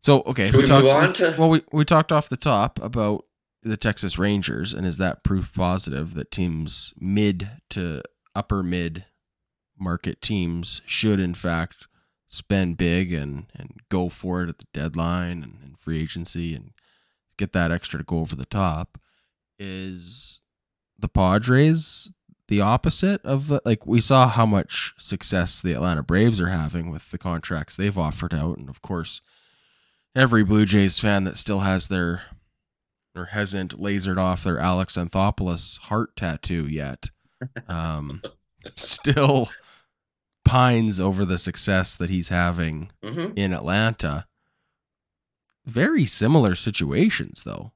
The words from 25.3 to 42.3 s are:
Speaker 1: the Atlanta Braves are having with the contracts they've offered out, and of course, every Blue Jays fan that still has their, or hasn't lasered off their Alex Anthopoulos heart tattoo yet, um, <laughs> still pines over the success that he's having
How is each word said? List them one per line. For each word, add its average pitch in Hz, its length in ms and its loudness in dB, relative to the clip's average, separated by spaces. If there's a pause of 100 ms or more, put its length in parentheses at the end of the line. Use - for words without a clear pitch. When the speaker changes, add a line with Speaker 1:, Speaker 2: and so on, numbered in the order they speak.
Speaker 1:
the 90 100 -2
Atlanta 76 300 0
Braves 101 400 2
are 87 60 2
having 85 420 -4
with 78 200 -12
the 95 60 -10
contracts 85 580 -6
they've 98 220 -2
offered 82 380 -2
out, 78 240 -2
and - 100 -16
of - 140 -18
course, - 400 -8 (960)
every 117 280 6
Blue 107 220 6
Jays 98 340 4
fan 101 240 2
that 95 120 -4
still 101 240 -2
has 95 280 0
their, 87 340 -2 (960)
or 87 100 -10
hasn't 98 540 -4
lasered 98 380 -2
off 92 260 0
their 85 160 0
Alex 92 360 0
Anthopoulos 92 840 -2
heart - 380 -4
tattoo 80 520 -4
yet, 71 420 -8 (560)
um, 80 560 -8 (260)
<laughs> - 280 -20
still 139 720 0 (960)
pines 117 560 4
over 95 240 2
the 90 140 0
success 92 580 -2
that 90 140 -4
he's 92 180 -2
having 85 640 -2 (100)